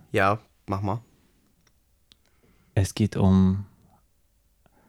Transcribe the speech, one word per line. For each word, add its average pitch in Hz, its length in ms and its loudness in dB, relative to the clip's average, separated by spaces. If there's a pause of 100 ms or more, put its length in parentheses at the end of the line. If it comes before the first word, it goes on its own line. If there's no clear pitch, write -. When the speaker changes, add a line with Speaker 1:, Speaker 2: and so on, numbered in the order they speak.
(120)
Speaker 1:
Ja, 101 280 0 (260)
mach 98 160 -6
mal. 104 200 -6 (1700)
Speaker 2:
Es 95 220 -2
geht 107 200 -2
um, 95 500 2 (1200)